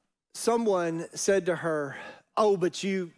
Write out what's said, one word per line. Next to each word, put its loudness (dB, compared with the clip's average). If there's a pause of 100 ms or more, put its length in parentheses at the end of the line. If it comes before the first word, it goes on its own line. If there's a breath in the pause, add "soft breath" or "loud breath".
(340)
someone 0
said 2
to 0
her, -4 (380 loud breath)
"Oh, 4
but -2
you -4